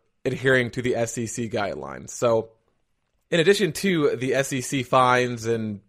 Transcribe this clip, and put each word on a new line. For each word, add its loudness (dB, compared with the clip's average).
adhering 2
to -8
the 0
S -2
E -4
C -6
guidelines. -6
So 0
in 2
addition 4
to 0
the -2
S -2
E -2
C -4
fines 2
and -4